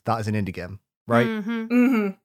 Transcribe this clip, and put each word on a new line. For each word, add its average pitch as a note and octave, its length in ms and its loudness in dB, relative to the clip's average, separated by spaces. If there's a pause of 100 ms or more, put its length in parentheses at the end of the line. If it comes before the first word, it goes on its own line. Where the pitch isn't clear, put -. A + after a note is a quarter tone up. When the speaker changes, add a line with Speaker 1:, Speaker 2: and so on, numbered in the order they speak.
Speaker 1:
that A2+ 140 0
is G#2 80 -6
an G#2+ 80 0
indie F#2+ 180 -2
game, F#2 260 -12 (280)
right? A#2 200 4
Speaker 2:
Mm-hmm. A3+ 380 -4
Speaker 3:
Mm-hmm. A#3+ 420 2 (180)